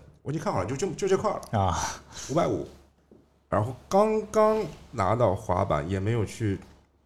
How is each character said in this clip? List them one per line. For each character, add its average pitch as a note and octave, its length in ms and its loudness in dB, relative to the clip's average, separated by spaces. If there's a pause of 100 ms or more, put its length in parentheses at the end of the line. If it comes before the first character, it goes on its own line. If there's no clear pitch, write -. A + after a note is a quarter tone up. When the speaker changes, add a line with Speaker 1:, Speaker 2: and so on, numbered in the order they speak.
(240)
Speaker 1:
我 - 60 -12
已 D3 60 -4
经 - 80 -6
看 G3+ 80 -4
好 A#2 80 0
了， F2+ 60 0
就， C3 100 -4
就， F3+ 160 -4
就 F#3+ 160 -4
这 F#3 80 2
块 F#3+ 160 0
儿 - 80 -4
了。 - 200 -2
Speaker 2:
啊。 F#2 180 2 (520)
Speaker 1:
五 C3 40 -4
百 D#3+ 140 2
五， F#2 200 -4 (800)
然 G#2+ 160 0
后 B2 120 -6 (120)
刚 G#3+ 440 2
刚 G#3+ 340 4 (260)
拿 G#2 240 2
到 G#2+ 200 4
滑 F#2 280 2
板， D#2 240 0
也 F#2+ 120 -2
没 G#2 120 0
有 A2+ 140 2
去 G2 340 -2 (460)